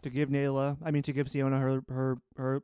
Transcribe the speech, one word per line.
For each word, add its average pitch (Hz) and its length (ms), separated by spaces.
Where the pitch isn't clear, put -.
to 135 80
give 139 180
Nayla, 139 540
I 160 80
mean, 147 100
to 143 120
give 135 140
Siona 135 300
her, 135 320
her, 131 280
her, 135 260